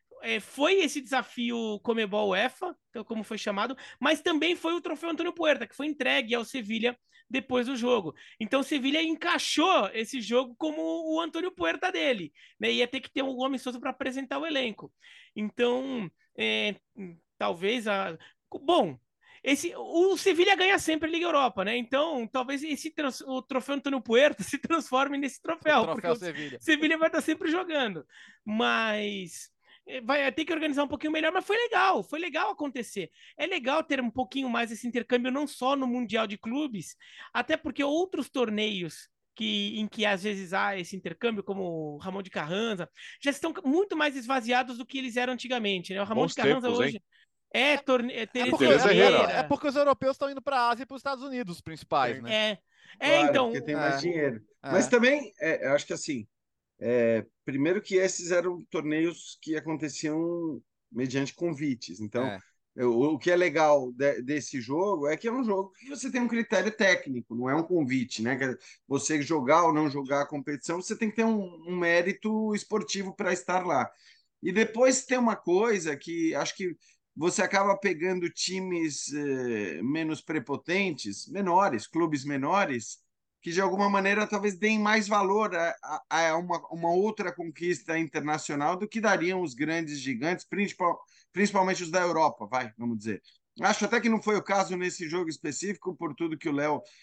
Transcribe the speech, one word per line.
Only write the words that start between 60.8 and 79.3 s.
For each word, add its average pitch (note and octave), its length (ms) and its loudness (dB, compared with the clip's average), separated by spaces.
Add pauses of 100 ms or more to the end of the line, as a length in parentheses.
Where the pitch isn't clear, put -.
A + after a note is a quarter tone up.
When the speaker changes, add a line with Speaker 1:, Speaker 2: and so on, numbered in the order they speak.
Speaker 4:
mediante C3 420 -4
convites. C#3 640 -4
Então, G#2+ 240 -4
Speaker 2:
É. G2+ 140 -6 (380)
Speaker 4:
eu, B2 160 2
o C#3+ 260 2
que F3 140 2
é F3 40 4
legal D3 560 4
de-, B2 300 0
desse C3+ 380 -4
jogo D3 480 0
é D#3 80 0
que D#3 100 -6
é A3+ 60 -2
um C4 100 -2
jogo G3 300 -2
que A#3+ 160 -20
você C4+ 200 -8
tem B3 120 -2
um A#3+ 80 2
critério A3 420 0
técnico, E3+ 640 0
não B2+ 160 -2
é C#3 60 2
um E3 80 2
convite, C3 580 0
né? B2+ 140 0
Quer C3+ 80 -2 (100)
dizer, - 60 -18 (260)
você C#3 340 0
jogar D3+ 440 4
ou D#3+ 100 6
não D3+ 160 2
jogar C#3 320 -2
a C#3+ 60 -4
competição, D3+ 520 -6
você G#3 160 -6
tem G#3+ 140 0
que - 60 -8
ter A3+ 80 2
um, G3 420 -2
um F3+ 100 -4
mérito G3 800 2
esportivo G3 580 -4
pra F#3 200 -2
estar F3+ 340 -2
lá. C3+ 240 0 (500)
E F3+ 120 -2
depois A3+ 520 4
tem B3+ 140 0
uma A3+ 160 4
coisa F3+ 640 2
que E3 400 -2
acho D#3 180 -2
que F3+ 220 -6 (400)
você F3 260 0
acaba G3 340 4
pegando F3+ 540 0
times, F3 840 -4
eh, A#2+ 720 -2